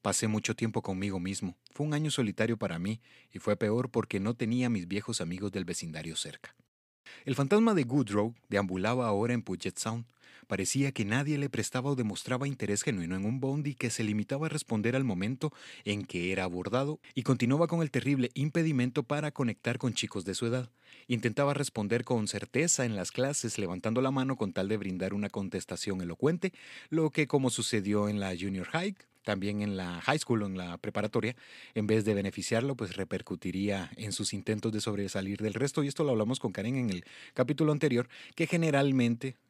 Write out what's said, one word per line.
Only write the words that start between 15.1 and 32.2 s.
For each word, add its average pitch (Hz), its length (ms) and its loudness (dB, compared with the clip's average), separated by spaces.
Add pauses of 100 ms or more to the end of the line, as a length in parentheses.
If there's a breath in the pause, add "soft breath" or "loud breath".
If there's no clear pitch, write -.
en 104 180 -2
que 90 280 -2
era 95 120 0
abordado 101 560 -2 (140 loud breath)
y 131 80 -2
continuaba 135 440 4
con 170 140 0
el 156 100 0
terrible 127 440 2
impedimento 143 680 2
para 147 260 -2
conectar 120 480 0
con 120 160 0
chicos 98 320 -4
de 95 80 -2
su - 100 -2
edad. 120 260 -2 (380 loud breath)
Intentaba 123 460 2
responder 117 500 0
con 110 240 0
certeza 135 560 2
en 117 100 0
las 92 160 -2
clases, 127 480 -2
levantando 104 440 0
la 131 80 4
mano 135 260 0
con 98 160 -2
tal 95 160 0
de 107 80 2
brindar 95 380 -2
una 101 160 -2
contestación 92 720 -4
elocuente, 147 500 0 (380 loud breath)
lo 156 180 2
que, 151 180 2
como 135 220 4
sucedió 104 640 2
en 104 100 0
la 95 180 -2
junior 95 280 -4
high, 185 280 -2 (300)
también 104 380 0
en 101 160 -2
la 87 240 -6
high 147 160 2
school 113 240 2
o 104 40 -2
en 95 120 -4
la 87 180 -6
preparatoria, 107 580 -2 (400 loud breath)
en 107 120 0
vez 110 180 4
de 110 80 4
beneficiarlo, 113 640 0